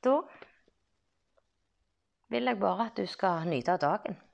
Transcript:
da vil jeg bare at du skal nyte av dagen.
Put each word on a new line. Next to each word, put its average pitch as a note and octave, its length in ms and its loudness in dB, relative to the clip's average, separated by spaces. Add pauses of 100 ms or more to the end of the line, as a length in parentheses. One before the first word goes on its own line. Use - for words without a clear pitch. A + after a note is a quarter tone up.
da C4 120 4 (2250)
vil A#3+ 160 0
jeg A3+ 120 -2
bare G3 280 0
at - 80 -10
du G3 80 -2
skal F3 480 0
nyte D3 240 0
av D#3+ 80 -2
dagen. F#3 320 0 (180)